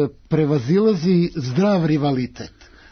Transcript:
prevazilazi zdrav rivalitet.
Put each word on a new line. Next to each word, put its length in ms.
prevazilazi 1080
zdrav 500
rivalitet. 720